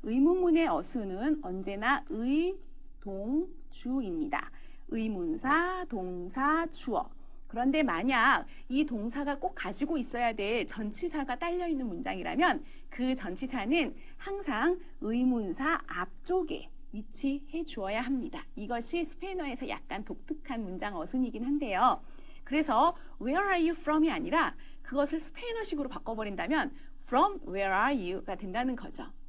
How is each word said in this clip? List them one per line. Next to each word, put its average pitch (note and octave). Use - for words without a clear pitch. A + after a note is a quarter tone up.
의문문의 E4
어순은 G3+
언제나 G3
의, D4
동, A3
주입니다. G#3+
의문사, A3+
동사, G3+
주어. -
그런데 C#4
만약 A#3
이 C#4
동사가 C4+
꼭 -
가지고 C#4+
있어야 A#3
될 G#3
전치사가 C4+
딸려있는 E4+
문장이라면 F#3+
그 B3+
전치사는 B3+
항상 F4
의문사 A#3+
앞쪽에 -
위치해 C#4+
주어야 G#3+
합니다. B3+
이것이 A#3
스페인어에서 D#4+
약간 -
독특한 A#3
문장 F#3+
어순이긴 A3+
한데요. B3
그래서 D4+
"Where D4+
are F#4
you E4
from?"이 D#4
아니라 C4
그것을 C#4+
스페인어식으로 G4+
바꿔버린다면 G#3+
"From F#4
where G3
are A#3+
you?"가 F#3+
된다는 A3+
거죠. -